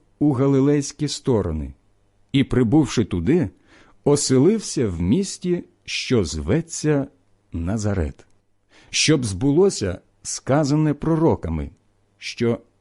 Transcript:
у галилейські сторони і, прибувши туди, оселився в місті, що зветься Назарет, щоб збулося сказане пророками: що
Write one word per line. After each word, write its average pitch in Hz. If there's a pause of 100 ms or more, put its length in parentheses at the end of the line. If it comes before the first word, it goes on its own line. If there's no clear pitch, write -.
(200)
у 147
галилейські 139
сторони 85 (580)
і, 139
прибувши 123
туди, 101 (540)
оселився 143
в 87
місті, 175 (220)
що -
зветься 135 (460)
Назарет, 92 (640)
щоб 151
збулося 120 (240)
сказане 147
пророками: 107 (480)
що - (220)